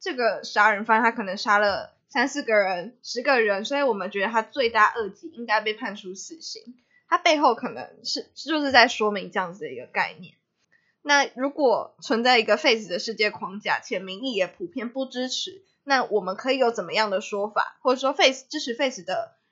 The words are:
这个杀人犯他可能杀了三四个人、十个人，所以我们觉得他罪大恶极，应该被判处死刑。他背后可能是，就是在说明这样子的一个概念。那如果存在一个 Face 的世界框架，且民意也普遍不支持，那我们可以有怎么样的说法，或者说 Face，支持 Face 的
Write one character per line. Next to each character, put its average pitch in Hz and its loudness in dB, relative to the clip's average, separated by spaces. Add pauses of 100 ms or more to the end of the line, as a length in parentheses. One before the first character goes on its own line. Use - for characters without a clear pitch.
这 359 -6
个 220 -2
杀 214 4
人 202 -4
犯 226 4
他 226 2
可 233 -6
能 190 -6
杀 208 2
了 196 0 (160)
三 254 0
四 277 -6
个 220 2
人、 190 0
十 - -6
个 262 4
人， 202 0
所 277 -2
以 285 2
我 254 2
们 196 -4
觉 196 -4
得 196 0
他 226 0
罪 233 -2
大 220 6
恶 220 -4
极， - -16
应 240 -14
该 214 2
被 214 -2
判 214 -8
处 190 -14
死 - -18
刑。 - -14 (460)
他 339 2
背 339 4
后 269 6
可 233 -6
能 120 -12 (160)
是， - -8
就 302 -2
是 277 0
在 247 8
说 214 -2
明 185 -6
这 208 -2
样 180 -4
子 208 -20
的 147 -10
一 123 -12
个 123 -12
概 127 -4
念。 165 -20 (680)
那 285 4 (120)
如 269 -2
果 247 0
存 233 0
在 247 4
一 226 4
个 208 2
Face 226 2
的 175 -4
世 220 -8
界 208 0
框 202 -10
架， 156 -2
且 - -6
民 190 -10
意 262 -4
也 185 0
普 175 -8
遍 233 -10
不 269 -6
支 254 -6
持， - -10 (220)
那 269 2
我 208 0
们 185 -4
可 262 -2
以 269 2
有 247 4
怎 220 -2
么 156 -12
样 208 0
的 196 -2
说 208 -4
法， - -4
或 262 2
者 254 -4
说 269 0
Face， 269 2
支 302 -8
持 262 -6
Face 254 -2
的 170 -6 (160)